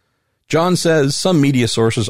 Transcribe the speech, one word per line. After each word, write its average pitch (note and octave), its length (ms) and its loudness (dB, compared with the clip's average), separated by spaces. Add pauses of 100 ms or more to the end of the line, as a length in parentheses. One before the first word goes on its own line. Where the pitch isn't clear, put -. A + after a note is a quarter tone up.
(460)
John F3 300 0
says, D#3 400 0
"Some F3+ 240 0
media C3+ 260 2
sources A2+ 440 -2